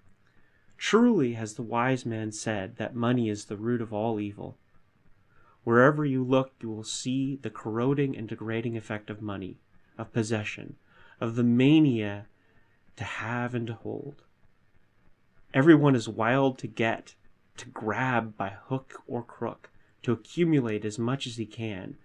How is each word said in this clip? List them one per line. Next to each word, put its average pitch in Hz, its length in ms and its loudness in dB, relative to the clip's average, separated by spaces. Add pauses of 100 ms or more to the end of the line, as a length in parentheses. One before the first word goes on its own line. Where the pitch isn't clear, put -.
(800)
Truly 196 560 4
has 110 200 -8
the 127 80 -10
wise 120 440 0
man 110 260 -4
said 107 440 -6
that 110 180 -6
money 117 340 0
is 104 160 -4
the 107 140 -10
root 117 240 -2
of 110 100 -10
all 107 260 -2
evil. 101 380 -10 (1040)
Wherever 139 440 6
you 131 180 0
look, 131 280 2 (100)
you 113 80 -8
will 110 140 -10
see 135 580 -4
the 110 80 -6
corroding 135 680 -2
and 120 100 -10
degrading 113 520 -4
effect 107 320 -8
of 107 100 -10
money, 95 380 -8 (400)
of 113 160 -10
possession, 110 640 -4 (440)
of 113 160 -2
the 123 60 2
mania 120 840 4 (720)
to - 80 -8
have 120 500 -6
and 117 120 -2
to 117 80 -8
hold. 110 480 -12 (1300)
Everyone 143 420 8
is 113 140 0
wild 127 520 0
to 120 60 -10
get, 113 480 -2 (440)
to 120 100 -16
grab 113 720 -4
by 98 160 -6 (140)
hook - 380 -8
or 120 160 -8
crook, - 460 -12 (340)
to 123 100 -2
accumulate 120 760 0
as 104 120 -6
much 123 280 -4
as 117 100 -10
he 113 80 -6
can, 107 600 -10